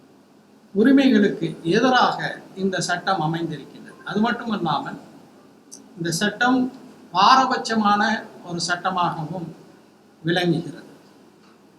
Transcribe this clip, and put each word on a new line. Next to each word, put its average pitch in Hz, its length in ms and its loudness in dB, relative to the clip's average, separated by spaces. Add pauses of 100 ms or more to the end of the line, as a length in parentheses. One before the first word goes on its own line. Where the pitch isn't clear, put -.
(760)
உரிமைகளுக்கு 220 760 4 (280)
எதிராக 240 420 2 (440)
இந்த 190 140 -2 (120)
சட்டம் 175 380 -2
அமைந்திருக்கின்றது. 160 760 -8 (100)
அது 196 160 -2
மட்டுமல்லாமல், 175 720 -4 (960)
இந்த 170 140 -6 (120)
சட்டம் 247 360 0 (560)
பாரபட்சமான 220 880 4 (460)
ஒரு 170 200 -8
சட்டமாகவும் 175 800 -4 (720)
விளங்குகிறது. 175 680 -2 (920)